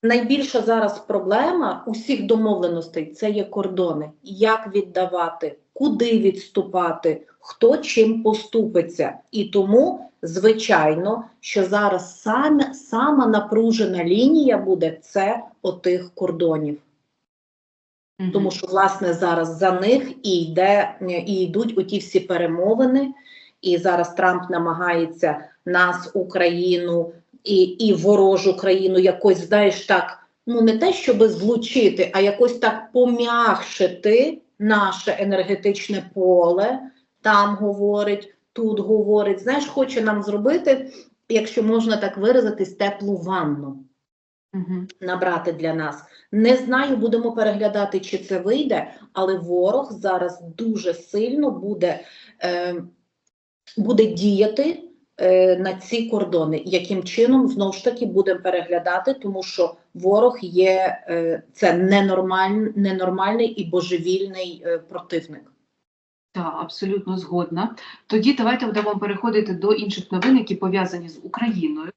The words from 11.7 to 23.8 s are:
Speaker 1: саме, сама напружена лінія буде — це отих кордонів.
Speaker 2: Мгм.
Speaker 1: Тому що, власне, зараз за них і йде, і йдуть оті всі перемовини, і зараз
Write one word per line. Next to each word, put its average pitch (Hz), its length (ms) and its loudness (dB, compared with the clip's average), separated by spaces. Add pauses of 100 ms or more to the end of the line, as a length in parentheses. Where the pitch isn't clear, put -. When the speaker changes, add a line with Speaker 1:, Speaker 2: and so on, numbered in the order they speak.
Speaker 1:
саме, 269 520 0
сама 262 540 0
напружена 214 760 0
лінія 247 540 4
буде — 170 440 -2
це 208 420 -2 (180)
отих 180 540 -4
кордонів. 160 680 -2 (1400)
Speaker 2:
Мгм. 185 120 -4
Speaker 1:
Тому 190 200 0
що, - 160 -10
власне, 190 460 0
зараз 165 440 -2
за 190 140 2
них 208 400 2 (120)
і 180 180 0
йде, 185 540 2 (320)
і 202 60 -4
йдуть 190 440 -2
оті 196 200 -2
всі - 220 -2
перемовини, 208 960 0 (480)
і 175 160 0
зараз 175 380 0